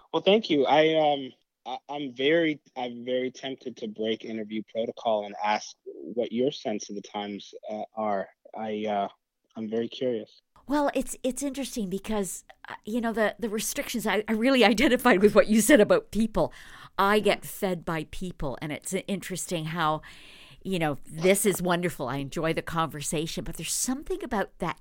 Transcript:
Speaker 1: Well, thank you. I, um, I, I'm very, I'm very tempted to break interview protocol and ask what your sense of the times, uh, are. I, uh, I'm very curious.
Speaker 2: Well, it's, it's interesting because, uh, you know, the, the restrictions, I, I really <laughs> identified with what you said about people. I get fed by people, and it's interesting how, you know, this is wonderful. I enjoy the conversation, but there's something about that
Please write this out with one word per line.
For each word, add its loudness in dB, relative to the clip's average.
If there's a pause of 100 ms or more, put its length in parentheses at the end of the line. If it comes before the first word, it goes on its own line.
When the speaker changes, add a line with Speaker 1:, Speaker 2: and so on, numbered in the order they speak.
(120)
Speaker 1:
Well, 0
thank 6
you. 4
I, 6
um, 2 (340)
I, -8 (160)
I'm -8
very, 2 (160)
I'm -6
very 0
tempted -10
to -6
break -4
interview -6
protocol -2
and -10
ask -2 (100)
what -6
your 0
sense -6
of -10
the -10
times, -10 (180)
uh, -8 (140)
are. -2 (280)
I, -6
uh, -2 (480)
I'm -8
very -4
curious. -6 (260)
Speaker 2:
Well, 2
it's, -4
it's -4
interesting -6
because, -4 (240)
uh, -12 (100)
you -4
know, -2
the, 0
the -4
restrictions, -4
I, 2
I 2
really 6
<laughs> 8
identified 4
with 8
what 8
you 6
said 8
about 4
people. 0 (440)
I 4
get 0
fed -4
by -4
people, -6
and -6
it's -8 (140)
interesting -6
how, 0 (600)
you -2
know, 0 (120)
this 4
is 2
wonderful. -2
I -4
enjoy -2
the -4
conversation, -4
but -8
there's -6
something -4
about -4
that -4